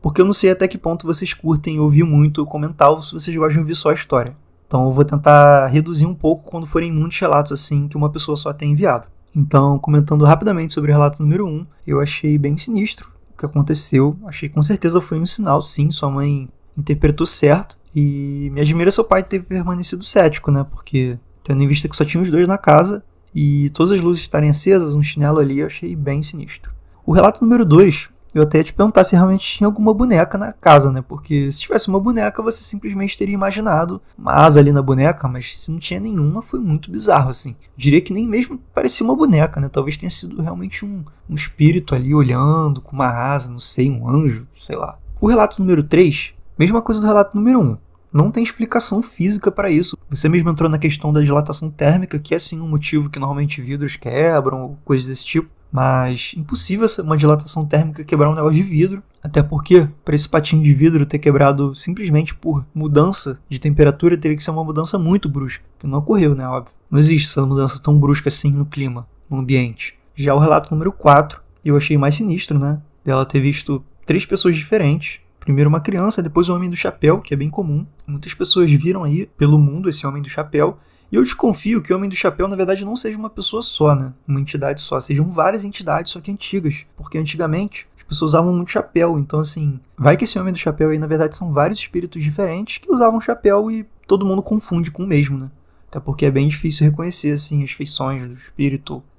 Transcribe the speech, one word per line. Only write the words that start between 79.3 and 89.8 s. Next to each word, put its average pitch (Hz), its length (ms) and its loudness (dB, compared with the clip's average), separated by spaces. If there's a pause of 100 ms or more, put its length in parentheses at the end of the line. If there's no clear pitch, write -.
pelo 147 220 4
mundo 151 300 2
esse - 180 -2
homem 143 160 -8
do 139 60 -12
chapéu. 151 500 -2 (340)
E 208 40 0
eu 247 60 4
desconfio 226 600 -2
que 165 100 -2
o 185 40 2
homem 196 120 -4
do 185 80 -8
chapéu, 180 320 -2
na 196 80 -6
verdade, 190 280 -2
não 220 120 -8
seja 220 200 -8
uma 214 140 -10
pessoa 214 320 -8
só, 151 320 2
né? 131 200 -6 (120)
Uma 139 140 -4
entidade 143 400 -6
só. - 180 -6
Sejam 147 300 -2
várias 185 340 -2
entidades, 170 480 -6
só - 80 -4
que 180 140 -12
antigas. 165 540 -6 (100)
Porque - 220 -10
antigamente, 160 680 -6 (100)
as - 60 -20
pessoas 156 280 -4
usavam 165 220 2
muito 175 200 -4
chapéu. 170 460 -2
Então, 147 200 -4
assim, 147 400 -4 (180)